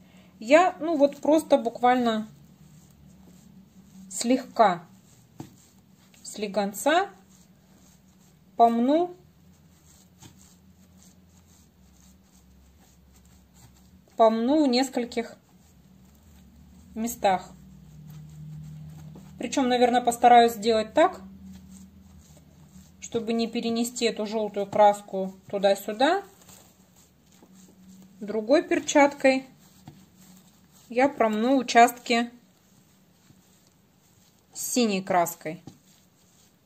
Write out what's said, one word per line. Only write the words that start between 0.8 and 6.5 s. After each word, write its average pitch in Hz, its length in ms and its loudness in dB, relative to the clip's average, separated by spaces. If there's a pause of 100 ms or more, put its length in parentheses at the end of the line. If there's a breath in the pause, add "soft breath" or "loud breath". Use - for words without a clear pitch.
ну 320 160 -4
вот 277 220 2
просто 302 400 2
буквально 233 720 0 (1800)
слегка 233 760 0 (1400)
слегонца 214 880 -4 (1500)